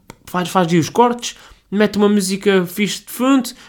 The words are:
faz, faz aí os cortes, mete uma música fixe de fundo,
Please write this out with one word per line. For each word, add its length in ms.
faz, 240
faz 200
aí 80
os 120
cortes, 460
mete 260
uma 120
música 580
fixe 380
de 80
fundo, 360